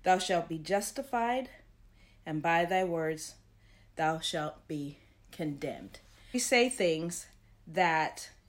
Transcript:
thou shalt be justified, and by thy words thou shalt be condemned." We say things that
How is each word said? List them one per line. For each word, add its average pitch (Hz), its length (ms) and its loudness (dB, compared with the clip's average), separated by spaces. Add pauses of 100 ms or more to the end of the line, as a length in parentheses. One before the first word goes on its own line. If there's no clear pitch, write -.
thou 185 160 6
shalt 180 320 0
be 160 80 -4
justified, 233 920 -2 (720)
and 156 160 -4
by 170 240 4
thy 185 180 2
words 160 520 -2 (600)
thou 160 240 2
shalt - 480 -4
be 147 300 -6 (340)
condemned." 143 680 -6 (340)
We 254 60 0
say 247 280 4
things 175 600 0 (400)
that 160 640 0 (180)